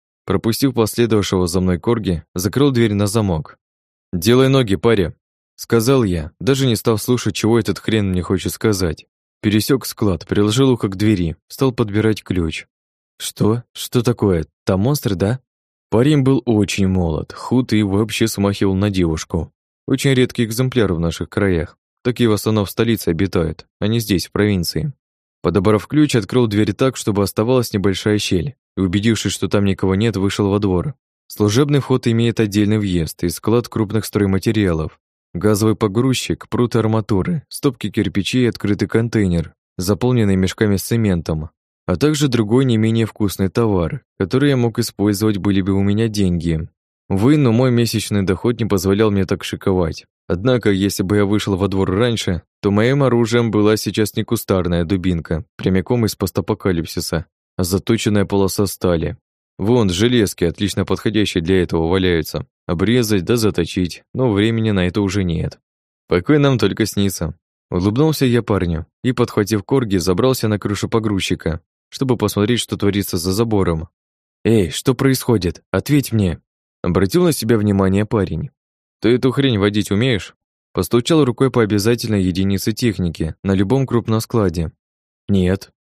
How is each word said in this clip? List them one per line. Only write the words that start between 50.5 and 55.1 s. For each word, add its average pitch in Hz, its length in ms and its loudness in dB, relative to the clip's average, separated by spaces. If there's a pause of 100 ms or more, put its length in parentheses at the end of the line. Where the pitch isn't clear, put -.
если 98 320 0
бы 98 140 0
я 101 100 4
вышел 101 300 0
во 95 120 0
двор 95 220 0
раньше, 101 520 -2 (200)
то 101 80 0
моим 120 320 2
оружием 120 480 2
была 107 260 4
сейчас 104 400 -2
не 110 80 -2
кустарная 87 600 0
дубинка, 85 600 -2 (120)